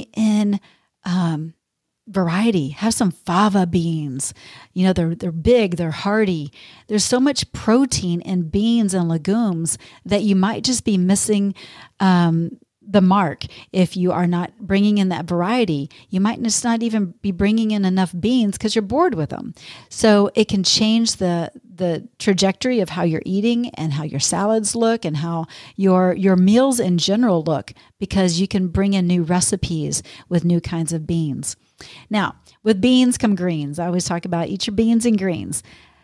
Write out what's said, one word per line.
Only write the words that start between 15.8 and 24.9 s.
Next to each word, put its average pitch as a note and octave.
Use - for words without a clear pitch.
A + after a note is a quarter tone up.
You F#3
might G#3+
just A3+
not A#3
even A3
be G3+
bringing G#3+
in G3+
enough F#3
beans G#3+
'cause -
you're A3+
bored C4
with D#3
'em. -
So G#3
it G#3+
can G3
change A3+
the, E3+
the F3
trajectory G3+
of F#3
how F3
you're D#3+
eating A#3
and D#3
how D3+
your C#3+
salads G#3
look A3+